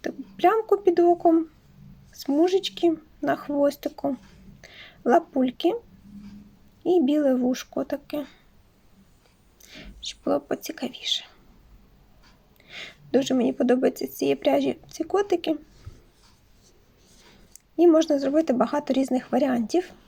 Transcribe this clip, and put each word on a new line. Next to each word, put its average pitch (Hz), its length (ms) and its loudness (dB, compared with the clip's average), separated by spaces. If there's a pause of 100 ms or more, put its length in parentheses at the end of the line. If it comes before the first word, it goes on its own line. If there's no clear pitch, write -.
таку 285 220 -8 (140)
плямку 415 400 2
під 349 220 2
оком, 339 460 4 (680)
смужечки 339 800 0 (280)
на 285 140 0
хвостику, 285 840 -2 (840)
лапульки 277 720 0 (1080)
і 349 180 2
біле 277 340 2
вушко 254 480 -4
таке, 285 420 -8 (1800)
щоб - 240 -14
було 285 140 0
поцікавіше. - 840 -8 (1900)
Дуже 262 200 2
мені 254 200 2
подобаються 254 540 0
з - 80 -18
цієї 277 200 0
пряжі 277 420 0 (140)
ці - 120 -10
котики. 349 520 -2 (2250)
І 339 100 6
можна 320 320 4
зробити 277 340 0
багато 254 400 -2
різних 262 380 -2
варіантів 254 600 0 (160)